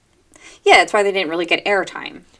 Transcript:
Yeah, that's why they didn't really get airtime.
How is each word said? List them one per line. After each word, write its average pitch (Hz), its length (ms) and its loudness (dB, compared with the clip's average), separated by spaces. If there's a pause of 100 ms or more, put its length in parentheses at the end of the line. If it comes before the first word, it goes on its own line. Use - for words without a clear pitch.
(640)
Yeah, - 140 6
that's - 160 2
why 214 80 2
they 202 100 0
didn't 185 200 -4
really 170 160 -4
get 170 180 -2
airtime. - 560 -4 (180)